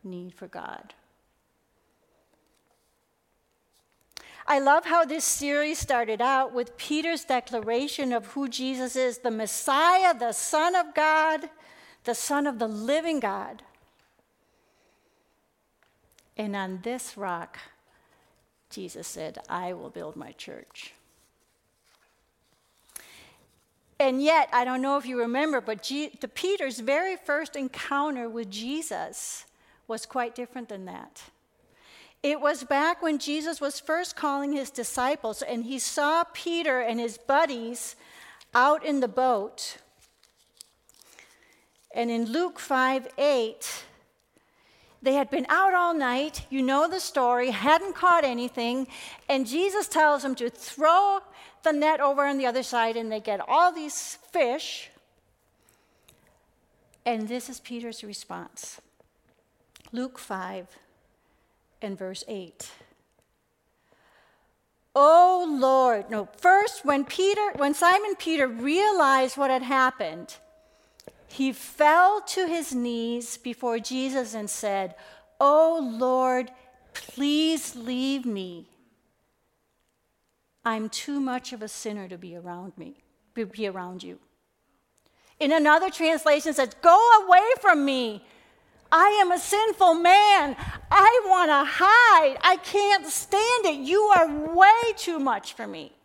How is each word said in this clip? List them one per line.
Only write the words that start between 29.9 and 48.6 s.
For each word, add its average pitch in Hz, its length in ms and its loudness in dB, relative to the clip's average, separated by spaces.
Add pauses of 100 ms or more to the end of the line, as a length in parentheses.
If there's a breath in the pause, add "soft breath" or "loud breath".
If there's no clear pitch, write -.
quite 240 300 -6
different 240 340 -14
than 190 160 -14
that. - 460 -20 (880 soft breath)
It 294 200 -2
was 294 220 -2
back 302 380 -2
when 311 180 -2
Jesus 302 420 -6
was 285 180 -6
first 339 360 -6
calling 285 360 -4
his 277 200 -6
disciples, 247 720 -6
and 240 220 -8
he 254 160 -8
saw 311 540 -2
Peter 320 480 -4
and 233 180 -4
his 233 200 -6
buddies 254 760 -2 (580 loud breath)
out 285 300 2
in 285 160 -2
the 254 80 0
boat. 226 720 -4 (2250 soft breath)
And 233 180 -4
in 233 160 -4
Luke 339 340 -6
five 262 480 -2 (100)
eight, 254 680 -4 (1160 soft breath)
they 262 100 2
had 277 160 0
been 254 200 -4
out 370 260 4
all 349 180 2
night, 277 560 -4
you 262 140 -4
know 277 240 2
the 359 120 -6
story, 247 520 0
hadn't 311 420 0
caught 349 300 4
anything, 247 640 -4 (420 loud breath)